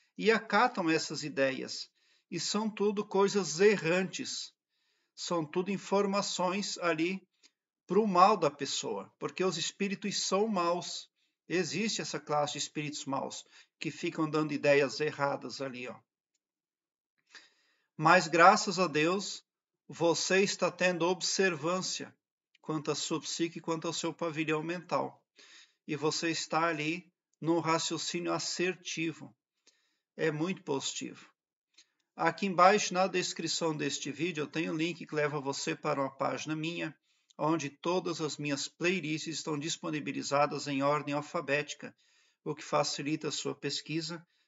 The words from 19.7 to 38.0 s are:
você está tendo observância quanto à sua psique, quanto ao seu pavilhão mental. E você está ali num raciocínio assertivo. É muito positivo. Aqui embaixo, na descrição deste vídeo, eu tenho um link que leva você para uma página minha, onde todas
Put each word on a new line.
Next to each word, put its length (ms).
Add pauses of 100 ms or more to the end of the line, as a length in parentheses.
você 560
está 280
tendo 360
observância 1080 (460)
quanto 300
à 40
sua 260
psique, 400
quanto 260
ao 60
seu 220
pavilhão 480
mental. 600 (640)
E 80
você 360
está 340
ali 480 (280)
num 180
raciocínio 760
assertivo. 1040 (800)
É 140
muito 320
positivo. 680 (840)
Aqui 320
embaixo, 460
na 140
descrição 680
deste 360
vídeo, 300
eu 40
tenho 260
um 40
link 280
que 100
leva 260
você 340
para 260
uma 100
página 440
minha, 400 (440)
onde 320
todas 500